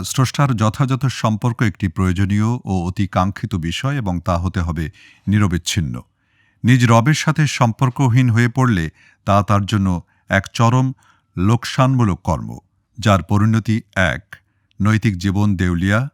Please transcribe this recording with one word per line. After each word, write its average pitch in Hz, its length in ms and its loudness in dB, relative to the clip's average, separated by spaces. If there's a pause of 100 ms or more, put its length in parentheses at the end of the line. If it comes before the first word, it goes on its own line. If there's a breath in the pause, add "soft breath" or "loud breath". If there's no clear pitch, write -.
স্রষ্টার 135 520 -2
যথাযথ 123 500 0
সম্পর্ক 117 560 -2
একটি 104 260 -2
প্রয়োজনীয় 95 580 0
ও 117 280 -4 (140)
অতি 92 200 -2
কাঙ্ক্ষিত 98 480 -4
বিষয় 90 420 -4
এবং 92 220 -4
তা 87 180 -2
হতে 90 240 -4
হবে 82 240 -4 (420 soft breath)
নিরবিচ্ছিন্ন। 85 760 0 (640)
নিজ 123 220 4
রবের 117 280 4
সাথে 151 340 0
সম্পর্কহীন 127 840 2
হয়ে 117 200 2
পড়লে 113 400 0 (360 soft breath)
তা 101 180 4
তার 101 220 0
জন্য 95 360 0 (280)
এক 95 140 0 (100)
চরম 127 400 2 (440 soft breath)
লোকসানমূলক 117 840 0
কর্ম, 58 340 -4 (420)
যার 98 240 2
পরিণতি 110 580 0 (140)
এক, 87 280 -2 (580)
নৈতিক 107 360 0
জীবন 98 380 0
দেউলিয়া 95 580 0